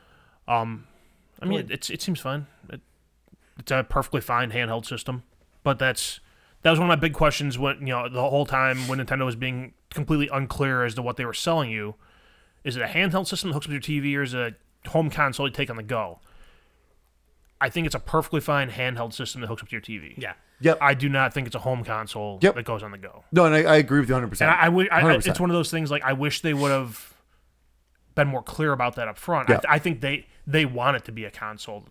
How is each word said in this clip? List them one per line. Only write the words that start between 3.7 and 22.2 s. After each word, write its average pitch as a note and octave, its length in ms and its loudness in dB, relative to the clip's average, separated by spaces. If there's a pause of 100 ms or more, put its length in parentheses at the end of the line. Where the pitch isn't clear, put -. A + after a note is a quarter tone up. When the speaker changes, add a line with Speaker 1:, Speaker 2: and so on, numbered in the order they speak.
Speaker 1:
a C3 160 2
perfectly C#3 320 -2
fine B2 300 0
handheld A#2 360 -4
system, B2 360 -8 (400)
but C3+ 160 2
that's, - 420 -2 (420)
that E3 80 6
was D#3+ 80 6
one F3 120 4
of E3 60 6
my C#3+ 40 2
big D#3 140 0
questions C#3+ 440 2
when, C#3 220 0
you C3+ 140 -4
know, B2 140 -2
the B2 200 -4
whole C#3 180 2
time C3 420 2
when C3 100 -2
Nintendo C3 260 0
was B2 120 -2
being B2+ 360 -6 (180)
completely D3 380 0
unclear C3+ 560 0
as A#2 120 -2
to B2+ 60 -4
what A#2+ 140 -4
they B2+ 80 -4
were A2 100 -6
selling D#3+ 360 0
you. G#2+ 240 -6 (720)
Is B2+ 120 -4
it B2 60 -4
a A2+ 40 -2
handheld F#3 400 0
system F#3 240 -4
that C#3+ 40 -2
hooks D3 120 -4
up - 40 -12
to - 20 -4
your C#3+ 80 -4
T D3+ 200 -4
V, C#3 160 -2
or C#3+ 60 0
is B2+ 120 -4
it A#2+ 200 -4 (320)
a - 40 -14
home D#3+ 200 2
console C#3 380 0
you B2+ 40 -8
take C#3 180 -4
on A#2 60 -8
the A2+ 60 -10
go? G#2+ 380 -4 (1400)
I C3+ 80 0
think E3 180 -2
it's C#3+ 80 -4
a C3 60 -4
perfectly D#3+ 400 0
fine C#3+ 300 0
handheld A#2+ 420 -4
system B2+ 280 -8
that A#2 60 -8
hooks A2 160 -8
up - 60 -16
to - 40 -14
your A2+ 80 -6
T A2 180 -12
V. D2+ 200 -16
Speaker 2:
Yeah. A2 140 -10 (280)
Speaker 3:
Yep. D#3 200 4
Speaker 1:
I C#3+ 140 6
do C3+ 140 0
not C3+ 260 2
think C3 140 -6
it's A#2 80 -8
a A2 40 -8
home B2+ 220 -2
console G#2+ 600 -6